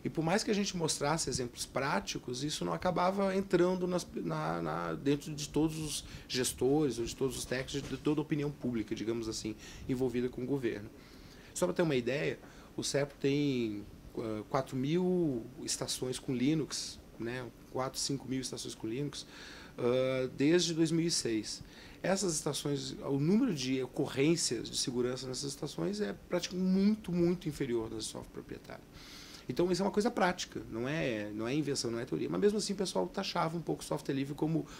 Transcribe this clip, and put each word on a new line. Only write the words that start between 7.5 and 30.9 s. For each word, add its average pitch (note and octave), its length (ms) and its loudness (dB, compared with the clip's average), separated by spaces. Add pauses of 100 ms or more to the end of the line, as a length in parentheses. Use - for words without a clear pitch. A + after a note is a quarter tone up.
de C3 80 -6
toda D3 240 2
a - 20 2
opinião D3 280 0
pública, A#2+ 440 -2
digamos A2 360 -2
assim, G#2+ 260 -4 (320)
envolvida B2 400 2
com B2 140 -6
o B2+ 40 -4
governo. A#2 440 -2 (640)
Só - 100 0
pra F3+ 80 2
ter F3 80 0
uma D#3 160 4
ideia, B2+ 420 0 (380)
o - 80 -2
serpo C#3+ 340 0
tem, C3 640 2 (340)
ah, A2 320 -2
quatro C3+ 280 0
mil D#3 720 2 (160)
estações B2+ 560 -2
com - 160 -2
Linux, C3 640 0 (200)
né, A#2+ 280 -4 (240)
quatro, C3 280 -2
cinco C3 300 -2
mil C3 120 0
estações B2 340 -6
com - 120 -8
Linux, C#3 400 -4 (520)
ah, C3 560 4
desde E3 380 6
dois D#3+ 180 4
mil E3 160 4
e E3+ 40 2
seis. A2 520 0 (400)
Essas F#3 320 2
estações, C#3 580 -2 (120)
o C#3 140 0
número G3 360 4
de C3 280 0
ocorrências B2+ 880 2
de A#2+ 60 -6
segurança B2+ 500 0
nessas B2+ 240 -6
estações E3 500 -4
é G3+ 140 -2 (140)
praticamente F3+ 380 0
muito, G3 460 4
muito F3 360 4
inferior A#2+ 400 0
das A2 160 -6
de - 60 -6
software B2 220 -10
proprietário. - 520 -12 (640)
Então, F3+ 220 2
isso F3+ 120 2
é - 20 4
uma G3+ 80 2
coisa G#3+ 180 4
prática, F3+ 600 0
não A2+ 180 -2
é, B2 460 0